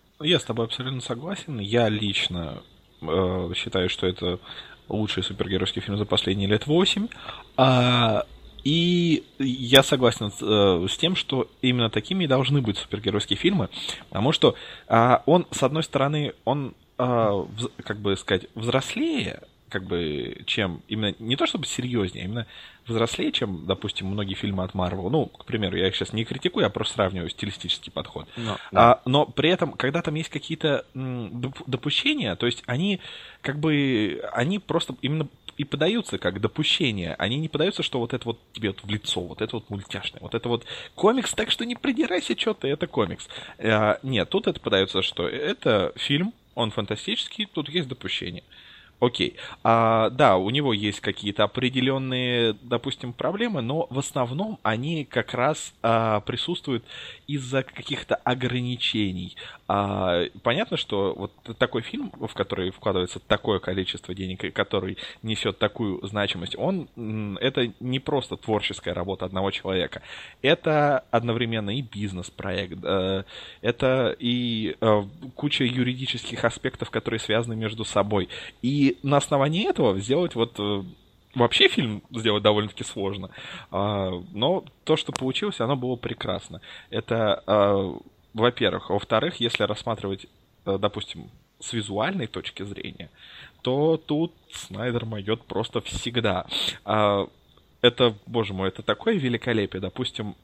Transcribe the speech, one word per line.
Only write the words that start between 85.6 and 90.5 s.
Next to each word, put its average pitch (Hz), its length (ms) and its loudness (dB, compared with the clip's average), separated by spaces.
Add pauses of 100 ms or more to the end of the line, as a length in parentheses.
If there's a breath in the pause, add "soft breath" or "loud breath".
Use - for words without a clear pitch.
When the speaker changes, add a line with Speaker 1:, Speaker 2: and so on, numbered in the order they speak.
Speaker 1:
оно 139 160 2
было 127 200 -4
прекрасно. - 640 -6 (300 loud breath)
Это, 110 560 0
а, 98 500 4 (380)
во-первых. 110 560 0
Во-вторых, 113 500 0
если 117 220 2
рассматривать, 104 640 -4 (400)